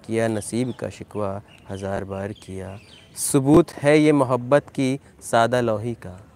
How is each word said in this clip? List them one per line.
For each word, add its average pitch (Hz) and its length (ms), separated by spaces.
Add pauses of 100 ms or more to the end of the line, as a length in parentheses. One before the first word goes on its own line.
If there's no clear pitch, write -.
किया 113 220
नसीब 110 520
का - 80
शिकवा 101 540 (280)
हज़ार 98 340
बार 98 280
किया। 95 460 (380)
सबूत 147 540
है 147 300
ये 151 120
मोहब्बत 131 560
की 135 300 (240)
सादा 117 380
लोही 117 320
का 95 420